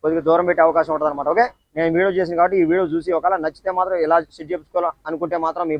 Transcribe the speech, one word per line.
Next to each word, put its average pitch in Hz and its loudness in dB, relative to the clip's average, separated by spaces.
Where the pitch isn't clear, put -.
కొద్దిగా 160 0
దూరం 170 4
పెట్టే 170 2
అవకాశం 160 2
ఉంటుంది 151 0
అనమాట. 143 -4
ఓకే, 233 4
నేను 165 0
వీడియో 190 2
చేసిన 175 -2
కాబట్టి 180 4
ఈ - 6
వీడియో 185 2
చూసి 165 -4
ఒకవేళ 180 -2
నచ్చితే 156 -6
మాత్రం 185 -2
ఇలా 165 2
సెట్ 156 -16
చేయించుకోవాలి 175 -4
అనుకుంటే 165 -6
మాత్రం 160 -4
మీ 151 -2